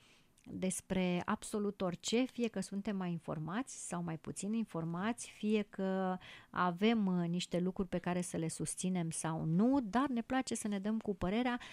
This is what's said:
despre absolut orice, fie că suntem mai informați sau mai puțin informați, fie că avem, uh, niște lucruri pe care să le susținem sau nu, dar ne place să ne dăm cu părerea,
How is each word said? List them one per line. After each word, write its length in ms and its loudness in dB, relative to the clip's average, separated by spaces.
despre 800 0
absolut 560 -2
orice, 440 0
fie 240 -2
că 120 -4
suntem 360 -4
mai 140 -2
informați 760 -4
sau 160 -4
mai 160 -4
puțin 340 -6
informați, 760 -2
fie 320 0
că 540 0
avem, 560 4
uh, 220 4
niște 320 0
lucruri 280 0
pe 100 0
care 220 0
să 160 -4
le 120 0
susținem 640 -2
sau 340 -2
nu, 400 6
dar 240 2
ne 140 0
place 320 -2
să 140 -2
ne 100 0
dăm 200 0
cu 160 -2
părerea, 460 0